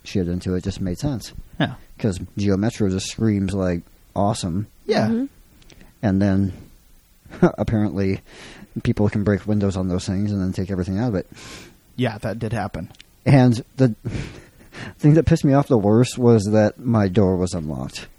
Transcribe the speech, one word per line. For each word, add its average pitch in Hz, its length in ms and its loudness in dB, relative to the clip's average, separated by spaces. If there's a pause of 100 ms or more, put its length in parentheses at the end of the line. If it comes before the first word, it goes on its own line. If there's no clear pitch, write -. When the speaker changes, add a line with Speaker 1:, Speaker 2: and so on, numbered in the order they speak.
Speaker 1:
shit 90 240 -4
into 90 260 -4
it 92 100 -4
just - 160 -6
made 90 180 -6
sense. 139 340 -6 (280)
Speaker 2:
Yeah. 135 140 -2 (240)
Speaker 1:
'Cause 90 220 -2 (160)
Geo 98 200 0
Metro 107 340 -2
just 92 200 -4
screams, 101 440 0
like, 90 280 -2 (320)
awesome. 101 520 -2 (200)
Speaker 2:
Yeah. 302 220 0
Speaker 3:
Mm-hmm. 226 160 -2 (800)
Speaker 1:
And 95 200 2
then 98 300 2 (540)
<laughs> - 360 -6
apparently 101 800 0 (600)
people 104 260 0
can 104 160 -2
break 101 220 0
windows 101 300 0
on 92 120 -2
those 90 180 -2
things 104 260 -2
and 101 80 -2
then 92 120 -2
take 95 180 -6
everything 95 280 -2
out 123 100 -2
of 110 60 -2
it. 90 120 -4 (680)
Speaker 2:
Yeah, 117 220 -4
that 110 200 -6
did 113 140 -6
happen. 98 380 -6 (340)
Speaker 1:
And 127 400 4 (120)
the 127 180 2 (500)
<laughs> - 540 -20
thing 151 160 6
that 160 100 4
pissed - 200 2
me 139 100 4
off 143 140 2
the 127 100 4
worst 107 400 4
was 117 340 6
that 107 260 2
my 113 300 2
door 92 280 2
was 90 180 -2
unlocked, 76 540 -8 (100)